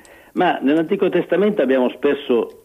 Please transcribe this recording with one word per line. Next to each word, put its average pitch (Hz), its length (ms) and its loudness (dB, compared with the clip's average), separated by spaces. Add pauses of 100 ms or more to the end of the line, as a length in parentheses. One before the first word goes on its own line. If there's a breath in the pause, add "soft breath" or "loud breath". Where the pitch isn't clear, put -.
(340 loud breath)
Ma 165 280 0
nell'Antico 165 480 0
Testamento 175 520 0
abbiamo 131 280 2
spesso 139 760 -2